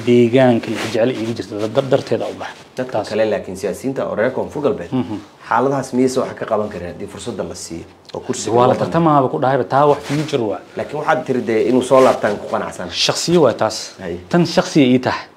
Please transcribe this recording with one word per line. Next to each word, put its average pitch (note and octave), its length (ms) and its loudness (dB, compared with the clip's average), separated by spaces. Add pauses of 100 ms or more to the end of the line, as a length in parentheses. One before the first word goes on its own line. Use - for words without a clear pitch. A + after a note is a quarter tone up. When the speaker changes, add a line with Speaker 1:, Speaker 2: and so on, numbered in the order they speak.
Speaker 1:
deegaanka A#2+ 640 4
la A2 100 -4
jecel A2+ 300 0
iiga A2+ 260 -4
jirta, - 240 -10
dar-, A2 80 -2
dar-, C3+ 240 0
darteeda A#2 340 0
u F#2+ 120 -8
dhax. - 100 -10 (280)
Speaker 2:
Dadka B2+ 160 -6
Speaker 1:
Taas. G#2 160 -4
Speaker 2:
kale A2 220 0
laakiin F#2+ 260 -4
siyaasiyiinta A#2 520 -4
oo - 60 -6
reer A2+ 180 0
Koonfur A2+ 300 -6
Galbeed, B2 300 -2
Speaker 1:
Mhm. A#2+ 240 -2 (320)
Speaker 2:
xaaladahaas B2+ 440 0
miyaysan B2+ 320 2
wax F#2+ 100 -8
ka A#2 120 -10
qaban G#2+ 220 -2
karin F2 200 -10
haddii F2 180 -12
fursadda G2+ 380 -10
la G2+ 100 -10
siiyo E2 300 -12 (300)
oo - 60 -10
kursiga G#2+ 360 -6
Speaker 1:
Waa B2 100 6
la B2+ 60 6
Speaker 2:
loo - 60 -2
banneeyo? - 140 -2
Speaker 1:
tartamaaba D3+ 360 4
ku - 100 -4
dhahayba, B2+ 260 2
taa C#3 220 2
wax C#3+ 160 4
future C#3+ 400 -2
waa. F#2+ 180 -4 (160)
Speaker 2:
Laakiin A2+ 240 -8
waxaad D3 240 0
tiri B2 180 -2
dee G#2+ 260 0
inuu B2 140 4
soo C3 180 6
laabtaan A2 380 4
ku - 120 -12
qanacsan. F#2 400 -6
Speaker 1:
Shakhsiyo - 520 2
waa A#2+ 100 6
taas. - 480 -4
Speaker 2:
Haye. F2+ 160 -8 (120)
Speaker 1:
Tan F3 180 4
shakhsiya E3 400 4
ii B2+ 120 6
tahay. - 260 -4 (120)